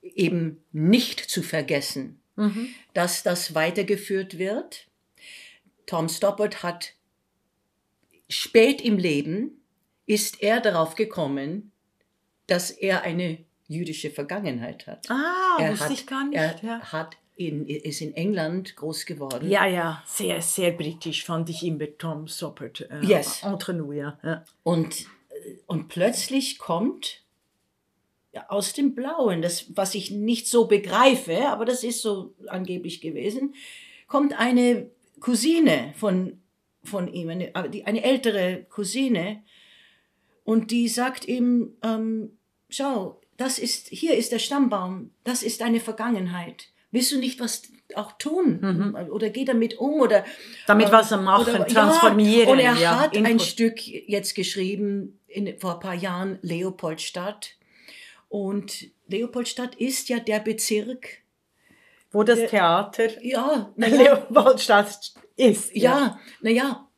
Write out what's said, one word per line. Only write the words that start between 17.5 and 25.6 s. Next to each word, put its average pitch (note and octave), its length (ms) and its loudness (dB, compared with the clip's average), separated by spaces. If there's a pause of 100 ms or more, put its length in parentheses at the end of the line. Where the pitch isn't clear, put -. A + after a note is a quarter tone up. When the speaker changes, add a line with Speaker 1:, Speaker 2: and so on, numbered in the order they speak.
Speaker 1:
ist D3+ 340 -8
in D#3 140 -10
England F3+ 640 -4
groß D3+ 300 -10
geworden. C#3+ 420 -8
Speaker 2:
Ja, F#3+ 180 4
ja, E3 400 -2
sehr, F3 360 -4
sehr F3 300 0
britisch E3 520 -8
fand E3 260 -4
ich E3 140 -10
immer D#3 220 -4 (120)
Tom D#3 300 -8
Stoppard, - 540 -12
äh, D3 200 -12
Speaker 1:
Yes. F3 400 2
Speaker 2:
entre F#3+ 320 -6
nous, D3 200 -8
ja. D3 280 -8
Ja. E3 220 -6 (180)
Speaker 1:
Und, - 400 -2 (280)
äh, - 260 -18 (100)